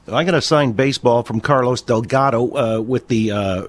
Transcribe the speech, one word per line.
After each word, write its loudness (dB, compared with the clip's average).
I -2
got 2
a 2
signed 2
baseball 2
from -4
Carlos 0
Delgado, 0
uh, -2
with -4
the, 0
uh, -2